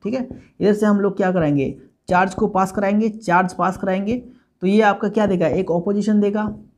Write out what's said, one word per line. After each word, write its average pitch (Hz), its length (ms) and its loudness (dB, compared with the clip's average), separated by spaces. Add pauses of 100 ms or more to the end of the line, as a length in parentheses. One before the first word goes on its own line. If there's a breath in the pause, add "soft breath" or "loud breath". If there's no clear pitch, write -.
ठीक 214 100 -4
है, 247 160 -6 (320 loud breath)
इधर 202 120 4
से 214 120 0
हम 208 140 4
लोग 196 180 0
क्या 190 140 0
कराएंगे? 147 500 0 (260 loud breath)
चार्ज 185 260 2
को 214 140 -2
पास 190 240 -2
कराएंगे, 208 380 0
चार्ज 180 440 0
पास 185 240 -2
कराएंगे, 202 460 -4 (380 loud breath)
तो 180 60 0
ये 208 140 4
आपका 202 280 2
क्या 208 160 0
देगा? 180 220 2
एक 180 240 -2
अपोजिशन 202 500 0
देगा 208 360 -2 (200)